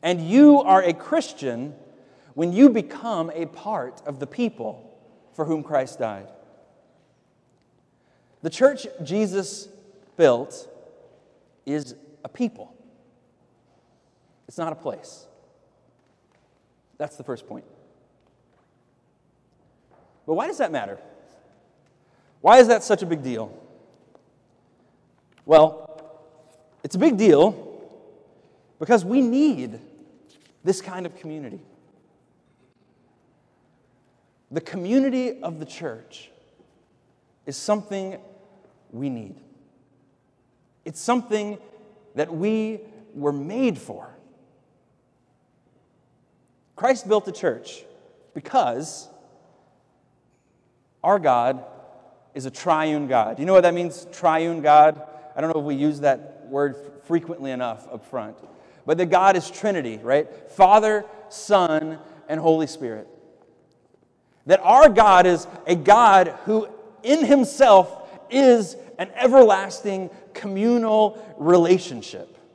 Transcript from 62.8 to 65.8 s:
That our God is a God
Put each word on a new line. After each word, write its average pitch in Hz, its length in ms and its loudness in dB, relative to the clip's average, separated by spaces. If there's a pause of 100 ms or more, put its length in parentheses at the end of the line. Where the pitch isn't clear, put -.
That 190 140 4
our 262 280 8
God 190 380 6
is 175 200 0 (200)
a 175 100 0
God 196 520 6 (160)